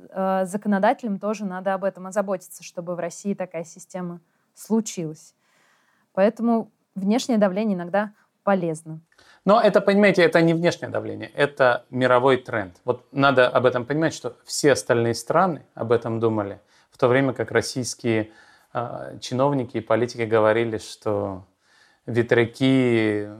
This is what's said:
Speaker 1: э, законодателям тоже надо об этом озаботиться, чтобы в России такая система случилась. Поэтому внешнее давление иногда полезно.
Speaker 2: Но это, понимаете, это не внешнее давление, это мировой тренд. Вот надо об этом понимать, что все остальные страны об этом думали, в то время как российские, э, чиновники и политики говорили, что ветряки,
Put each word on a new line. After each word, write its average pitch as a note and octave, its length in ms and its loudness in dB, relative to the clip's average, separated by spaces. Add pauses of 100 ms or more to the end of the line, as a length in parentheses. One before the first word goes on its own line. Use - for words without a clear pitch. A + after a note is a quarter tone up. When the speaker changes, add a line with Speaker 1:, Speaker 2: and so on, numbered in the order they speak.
Speaker 1:
э, F#3+ 360 -2
законодателям G#3 760 -2
тоже G#3 260 -6
надо F#3 280 -6
об F#3+ 100 -6
этом F#3 240 -6
озаботиться, G3 560 -6
чтобы F3 320 -10
в E3+ 40 -12
России F3 340 -6
такая F3 320 -8
система F3 560 -12 (320)
случилась. F#3+ 840 -6 (800)
Поэтому A3 580 0 (240)
внешнее G#3+ 420 0
давление G3+ 380 0
иногда F#3 380 -4 (300)
полезно. D#3+ 580 -2 (420)
Speaker 2:
Но G#3 180 6
это, G#3 200 4
понимаете, G3 420 4
это E3 180 6
не E3 120 4
внешнее E3 360 -2
давление, G#2+ 460 -8
это C#3 540 2
мировой B2+ 480 4
тренд. G#2+ 380 -6 (100)
Вот A#2+ 260 -4
надо C3+ 380 4
об B2 160 0
этом A#2+ 200 0
понимать, D3+ 280 -2
что - 220 -12 (100)
все - 280 0
остальные A#2 420 0
страны D#3+ 500 -2 (100)
об A#2+ 160 -4
этом A#2 280 -2
думали, G#2+ 400 -2 (320)
в - 60 -20
то C3 100 2
время C3 260 2
как - 180 -6
российские, A2+ 800 -4 (420)
э, - 460 -10
чиновники C3 580 -2
и A2 40 -4
политики A#2 420 -2
говорили, A2 540 2
что G2+ 680 -6 (600)
ветряки, A#2 1200 0 (120)